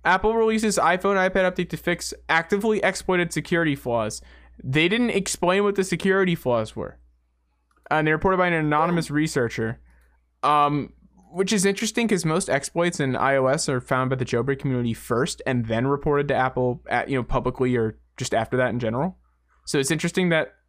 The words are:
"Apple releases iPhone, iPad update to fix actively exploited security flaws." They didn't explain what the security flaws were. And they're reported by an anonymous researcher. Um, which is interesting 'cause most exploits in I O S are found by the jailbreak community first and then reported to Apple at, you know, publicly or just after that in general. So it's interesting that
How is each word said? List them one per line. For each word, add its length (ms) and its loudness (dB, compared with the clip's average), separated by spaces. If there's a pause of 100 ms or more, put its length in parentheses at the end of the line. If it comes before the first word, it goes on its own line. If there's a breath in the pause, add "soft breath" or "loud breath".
"Apple 300 2
releases 460 2
iPhone, 360 2
iPad 380 2
update 160 -4
to 80 -8
fix 340 -4 (160)
actively 540 0
exploited 500 0
security 440 0
flaws." 440 -4 (440 soft breath)
They 240 2
didn't 240 2
explain 520 0
what 120 0
the 80 0
security 500 0
flaws 420 -2
were. 220 -10 (920)
And 160 2
they're 80 2
reported 220 2
by 100 2
an 60 2
anonymous 580 0
researcher. 680 -2 (600)
Um, 520 2 (360)
which 240 0
is 100 2
interesting 440 0
'cause 180 0
most 240 0
exploits 500 -2
in 160 0
I 200 2
O 100 2
S 240 0
are 100 0
found 300 0
by 60 0
the 100 -4
jailbreak 320 -2
community 380 -2
first 500 -2
and 220 0
then 180 0
reported 440 0
to 40 0
Apple 560 0
at, 200 -2
you 60 -2
know, 80 0
publicly 540 0
or 220 -2 (180)
just 160 -4
after 240 0
that 140 2
in 80 -4
general. 400 -4 (480)
So 100 0
it's 140 0
interesting 380 0
that 260 0 (140)